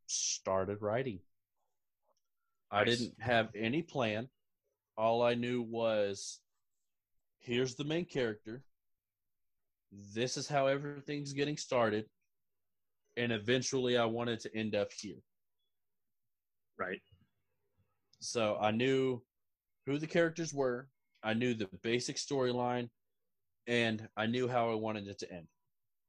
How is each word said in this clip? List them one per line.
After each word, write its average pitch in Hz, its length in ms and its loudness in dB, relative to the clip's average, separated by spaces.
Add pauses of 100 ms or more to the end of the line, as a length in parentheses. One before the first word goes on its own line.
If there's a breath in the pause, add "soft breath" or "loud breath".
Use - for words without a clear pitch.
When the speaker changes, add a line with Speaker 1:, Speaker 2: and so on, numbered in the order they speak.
Speaker 1:
started 98 760 0
writing. 110 380 0 (1500)
I 104 140 4
Speaker 2:
Nice. 120 160 4
Speaker 1:
didn't - 220 -6
have 113 340 2
any 117 260 0
plan. 117 480 -2 (680)
All 117 260 4
I 120 100 6
knew 123 280 0
was, 110 800 0 (960)
here's 123 360 0
the 147 80 -6
main 160 220 -2
character. 117 580 -4 (1300)
This 101 460 -4
is 135 100 -6
how 139 200 4
everything's 143 640 -4
getting 143 240 -2
started. 110 480 2 (1120)
And 117 160 0
eventually 123 640 2
I 117 80 6
wanted 117 360 -2
to - 140 -10
end 107 200 -2
up 101 180 2
here. 95 240 -10 (1600)
Speaker 2:
Right. 95 240 -4 (1200)
Speaker 1:
So 110 400 0
I 107 120 4
knew 131 500 2 (640)
who 139 120 -2
the 156 100 -4
characters 165 460 0
were, 131 360 0 (340)
I 110 100 0
knew 120 200 2
the 107 160 -2 (120)
basic 120 360 0
storyline, 123 720 0 (800)
and 113 400 2 (100)
I 107 100 2
knew 123 200 2
how 120 240 2
I 113 40 0
wanted 107 320 -4
it 101 120 -10
to - 120 -10
end. 85 160 -12 (600)